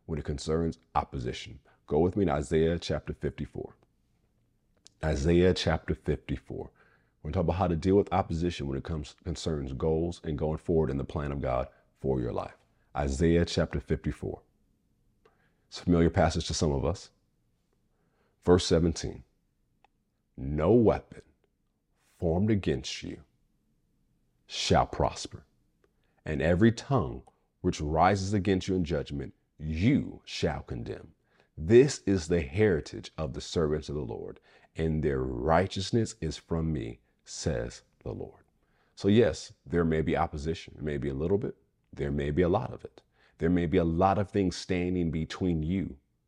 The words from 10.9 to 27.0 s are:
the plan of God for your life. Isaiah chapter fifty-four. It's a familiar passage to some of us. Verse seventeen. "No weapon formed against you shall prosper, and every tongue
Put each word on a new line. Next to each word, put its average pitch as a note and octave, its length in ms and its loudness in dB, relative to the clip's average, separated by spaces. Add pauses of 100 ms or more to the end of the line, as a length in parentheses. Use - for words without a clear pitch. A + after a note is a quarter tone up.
the C2+ 60 -4
plan D2 280 -6
of C#2 80 -6
God B1+ 280 -2 (320)
for C2 220 -2
your A#1 100 -4
life. G1+ 240 -8 (400)
Isaiah D#2 480 4
chapter D#2+ 360 -2
fifty-four. - 600 -6 (1300)
It's - 120 -16
a - 40 -18
familiar E2+ 280 6
passage D#2+ 340 2
to - 80 -6
some D#2+ 180 0
of C2+ 140 0
us. E2+ 240 -4 (1400)
Verse F2+ 220 6
seventeen. E2+ 560 0 (1120)
"No D2+ 360 2
weapon G#2+ 500 2 (960)
formed F#2 320 2
against E2+ 500 -2
you - 200 -12 (1200)
shall - 400 2
prosper, - 580 -4 (800)
and D#2 160 -6
every F2 320 6
tongue G#2+ 520 -2 (380)